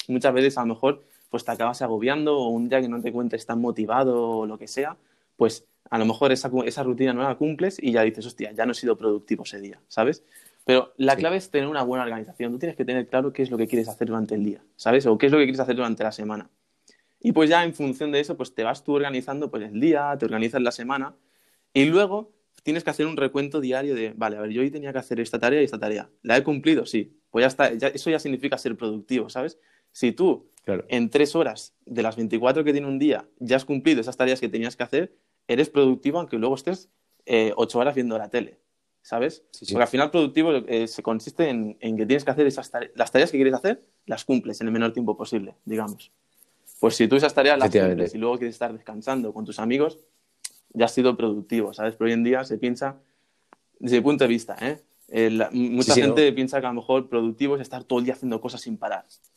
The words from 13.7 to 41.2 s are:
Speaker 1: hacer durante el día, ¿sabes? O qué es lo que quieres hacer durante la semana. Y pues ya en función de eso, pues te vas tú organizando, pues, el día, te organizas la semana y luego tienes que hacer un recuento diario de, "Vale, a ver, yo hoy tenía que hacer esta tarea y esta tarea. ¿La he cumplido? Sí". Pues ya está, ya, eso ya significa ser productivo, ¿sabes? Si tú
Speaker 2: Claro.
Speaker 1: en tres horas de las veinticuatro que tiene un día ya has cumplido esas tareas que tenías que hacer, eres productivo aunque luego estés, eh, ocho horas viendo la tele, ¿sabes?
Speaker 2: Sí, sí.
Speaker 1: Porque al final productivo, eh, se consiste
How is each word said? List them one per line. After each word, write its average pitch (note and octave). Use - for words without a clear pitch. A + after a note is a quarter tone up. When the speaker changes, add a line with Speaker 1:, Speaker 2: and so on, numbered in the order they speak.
Speaker 1:
hacer A#2
durante A2
el G#2
día, G#2
¿sabes? C3
O A2
qué C#3+
es C#3
lo D3+
que C#3+
quieres C3
hacer B2
durante A#2
la G#2+
semana. G#2+
Y A#3
pues D#3
ya E3+
en E3+
función C#3+
de C#3+
eso, D3
pues B2+
te A2+
vas C3
tú D3
organizando, C#3
pues, A2+
el G#2
día, C#3+
te A#2
organizas A2+
la A#2+
semana C3+
y C3+
luego G3
tienes D#3+
que E3+
hacer D#3
un D#3
recuento C#3+
diario C3+
de, A2
"Vale, A2
a G#2+
ver, G#2+
yo A#2
hoy C#3
tenía C#3+
que C3
hacer A#2+
esta A#2
tarea B2+
y C#3
esta A#2
tarea. G#2+
¿La A#2+
he C3+
cumplido? C#3+
Sí". -
Pues A#2
ya C3
está, C3
ya, A#2
eso C#3+
ya D#3
significa C3+
ser A#2
productivo, A2
¿sabes? C#3
Si B2
tú E3+
Speaker 2:
Claro. F#2
Speaker 1:
en A#2
tres C#3+
horas C3
de A#2
las A2
veinticuatro A#2
que D3
tiene C#3+
un C3+
día C#3
ya B2
has C3+
cumplido C#3
esas A#2+
tareas B2+
que A#2
tenías A2+
que -
hacer, D3
eres C3
productivo C#3
aunque C#3+
luego A#2+
estés, F3+
eh, A2
ocho A#2
horas C3+
viendo A#2+
la G#2
tele, -
¿sabes? B2+
Speaker 2:
Sí, -
sí. G2
Speaker 1:
Porque A#2+
al A#2
final C#3+
productivo, D#3+
eh, A2+
se -
consiste A2+